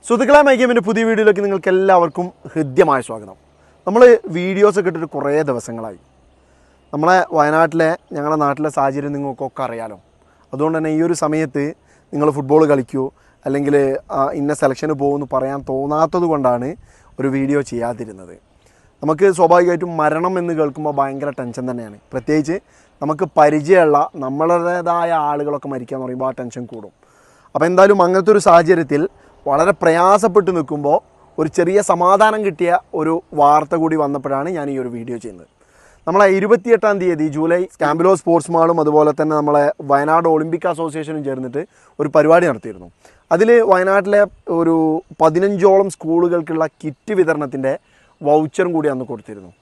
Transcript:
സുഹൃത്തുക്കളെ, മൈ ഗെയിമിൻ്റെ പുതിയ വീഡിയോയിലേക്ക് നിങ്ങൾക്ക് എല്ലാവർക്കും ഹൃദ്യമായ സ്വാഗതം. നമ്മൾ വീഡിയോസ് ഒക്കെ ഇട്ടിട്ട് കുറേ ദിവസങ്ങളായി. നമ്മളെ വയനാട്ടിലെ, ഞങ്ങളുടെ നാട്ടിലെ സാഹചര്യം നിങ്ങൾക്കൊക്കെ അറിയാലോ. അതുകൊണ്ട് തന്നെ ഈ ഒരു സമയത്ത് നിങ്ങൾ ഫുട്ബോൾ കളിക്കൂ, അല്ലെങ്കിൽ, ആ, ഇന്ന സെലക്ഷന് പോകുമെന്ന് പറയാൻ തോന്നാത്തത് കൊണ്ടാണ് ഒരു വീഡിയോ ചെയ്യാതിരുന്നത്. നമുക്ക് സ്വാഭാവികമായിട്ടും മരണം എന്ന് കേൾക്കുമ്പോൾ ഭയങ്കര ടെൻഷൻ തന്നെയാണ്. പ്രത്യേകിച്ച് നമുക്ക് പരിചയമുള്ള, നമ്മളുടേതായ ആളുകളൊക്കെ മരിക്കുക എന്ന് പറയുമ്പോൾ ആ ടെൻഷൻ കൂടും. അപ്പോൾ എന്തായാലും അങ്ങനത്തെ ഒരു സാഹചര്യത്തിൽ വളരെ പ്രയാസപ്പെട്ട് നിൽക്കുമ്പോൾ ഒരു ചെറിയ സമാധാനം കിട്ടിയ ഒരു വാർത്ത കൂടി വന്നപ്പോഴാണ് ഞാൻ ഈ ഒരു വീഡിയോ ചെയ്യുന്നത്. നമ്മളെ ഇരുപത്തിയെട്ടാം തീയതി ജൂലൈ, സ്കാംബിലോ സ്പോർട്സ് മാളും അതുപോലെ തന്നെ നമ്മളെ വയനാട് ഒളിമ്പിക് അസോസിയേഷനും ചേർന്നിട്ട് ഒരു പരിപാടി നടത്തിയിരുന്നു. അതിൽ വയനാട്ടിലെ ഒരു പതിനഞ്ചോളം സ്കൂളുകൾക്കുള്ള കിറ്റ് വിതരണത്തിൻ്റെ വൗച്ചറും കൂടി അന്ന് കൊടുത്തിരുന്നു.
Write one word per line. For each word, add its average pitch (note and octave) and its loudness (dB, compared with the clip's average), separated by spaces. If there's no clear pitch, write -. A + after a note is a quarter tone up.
സുഹൃത്തുക്കളെ, C4+ 4
മൈ C4+ 4
ഗെയിമിൻ്റെ A#3+ 2
പുതിയ G#3 0
വീഡിയോയിലേക്ക് G#3 2
നിങ്ങൾക്ക് G3 -2
എല്ലാവർക്കും F3+ 2
ഹൃദ്യമായ C#3+ 0
സ്വാഗതം. G#2 -14
നമ്മൾ G#3+ 4
വീഡിയോസ് F#3+ 0
ഒക്കെ F3 -2
ഇട്ടിട്ട് E3 -8
കുറേ C#3 -4
ദിവസങ്ങളായി. A2+ -8
നമ്മളെ D#3+ 2
വയനാട്ടിലെ, D#3+ 2
ഞങ്ങളുടെ D3 -4
നാട്ടിലെ C#3+ -2
സാഹചര്യം C#3+ -2
നിങ്ങൾക്കൊക്കെ C3+ -8
അറിയാലോ. A2+ -12
അതുകൊണ്ട് D#3 -2
തന്നെ D#3 -2
ഈ D#3+ 0
ഒരു E3+ -2
സമയത്ത് D3+ -2
നിങ്ങൾ D3 2
ഫുട്ബോൾ D3 4
കളിക്കൂ, C3+ -2
അല്ലെങ്കിൽ, C#3+ 0
ആ, C#3 0
ഇന്ന C#3+ -4
സെലക്ഷന് D3 -2
പോകുമെന്ന് C#3+ -4
പറയാൻ C3+ -4
തോന്നാത്തത് D#3 -2
കൊണ്ടാണ് B2+ 0
ഒരു C3+ -2
വീഡിയോ C#3 -2
ചെയ്യാതിരുന്നത്. A2 -8
നമുക്ക് D#3+ 2
സ്വാഭാവികമായിട്ടും F3 4
മരണം E3 -2
എന്ന് F3 -4
കേൾക്കുമ്പോൾ D3 -4
ഭയങ്കര C#3 -6
ടെൻഷൻ B2 -10
തന്നെയാണ്. A2 -12
പ്രത്യേകിച്ച് D3+ -2
നമുക്ക് D#3 -4
പരിചയമുള്ള, D3+ 4
നമ്മളുടേതായ E3+ -2
ആളുകളൊക്കെ D3 -6
മരിക്കുക B2 -10
എന്ന് C3 -10
പറയുമ്പോൾ B2+ -6
ആ - -12
ടെൻഷൻ A#2+ -12
കൂടും. G2+ -18
അപ്പോൾ D#3+ 0
എന്തായാലും G3 6
അങ്ങനത്തെ F#3 2
ഒരു F#3 0
സാഹചര്യത്തിൽ E3 4
വളരെ D#3+ 2
പ്രയാസപ്പെട്ട് F#3 2
നിൽക്കുമ്പോൾ D3 -2
ഒരു D#3+ 0
ചെറിയ F3+ 2
സമാധാനം G3 4
കിട്ടിയ F3 -2
ഒരു D#3+ -2
വാർത്ത D3 4
കൂടി D#3+ 0
വന്നപ്പോഴാണ് C#3+ -4
ഞാൻ C#3+ -6
ഈ - -6
ഒരു B2 -8
വീഡിയോ A#2 -10
ചെയ്യുന്നത്. F#2 -18
നമ്മളെ G3 2
ഇരുപത്തിയെട്ടാം G#3 0
തീയതി D#3+ -2
ജൂലൈ, E3 0
സ്കാംബിലോ E3 0
സ്പോർട്സ് E3+ 0
മാളും E3 2
അതുപോലെ D3+ 4
തന്നെ D#3 0
നമ്മളെ D3 2
വയനാട് D#3 2
ഒളിമ്പിക് D#3+ -2
അസോസിയേഷനും D#3 -8
ചേർന്നിട്ട് C3 -8
ഒരു D3 -2
പരിപാടി D#3+ 4
നടത്തിയിരുന്നു. F#2+ -10
അതിൽ F#3 2
വയനാട്ടിലെ F#3+ 2
ഒരു E3 2
പതിനഞ്ചോളം F#3+ 2
സ്കൂളുകൾക്കുള്ള E3 -2
കിറ്റ് D#3 -8
വിതരണത്തിൻ്റെ D3 -2
വൗച്ചറും D#3 0
കൂടി D3+ -2
അന്ന് B2+ -8
കൊടുത്തിരുന്നു. G#2 -16